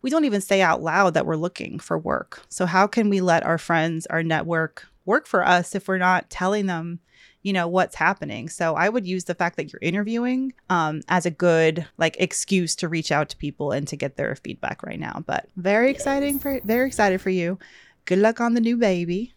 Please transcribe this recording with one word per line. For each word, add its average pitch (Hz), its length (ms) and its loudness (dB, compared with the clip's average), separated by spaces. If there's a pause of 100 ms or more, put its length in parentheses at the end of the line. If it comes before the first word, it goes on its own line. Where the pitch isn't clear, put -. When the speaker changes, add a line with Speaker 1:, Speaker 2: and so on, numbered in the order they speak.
Speaker 1:
we 262 80 -4
don't 302 160 2
even 208 160 2
say 196 200 2
out 165 220 2
loud 170 300 2
that 156 120 2
we're 160 120 -2
looking - 420 -6
for - 180 -4
work. - 520 -4
So - 160 -2
how 185 220 4
can 208 220 2
we 196 120 2
let 170 240 4
our 165 120 2
friends, 165 500 -2
our 165 140 -2
network 160 640 -2 (200)
work 220 200 0
for - 220 2
us 175 260 4
if 190 140 -6
we're 190 100 0
not 180 320 2
telling 196 360 -2
them, 170 340 -6 (440)
you 196 100 -2
know, 180 120 0
what's 180 300 0
happening? 156 540 -2
So 165 260 -2
I 170 140 2
would 220 180 -2
use 180 160 -4
the 180 100 -6
fact 175 220 -2
that 151 160 -8
you're - 100 -18
interviewing, 240 680 0 (180)
um, 156 380 2
as 175 180 2
a 180 60 2
good, 160 560 4 (100)
like, 165 220 0
excuse 180 560 0
to 175 140 -4
reach 160 240 -2
out 147 160 2
to - 80 -14
people 147 340 -6
and 139 160 -2
to - 80 -8
get 143 220 -6
their - 180 -2
feedback - 480 -10
right - 160 -10
now. - 260 -10
But - 300 -4
very 202 320 2
Speaker 2:
Yes. 269 80 2
Speaker 1:
exciting 277 440 -2
for, 277 260 -4
very 240 200 2
excited 202 360 0
for - 80 -2
you. 185 280 -2 (460)
Good 180 160 2
luck 220 220 2
on 233 140 2
the 240 60 2
new 233 140 2
baby. 190 600 0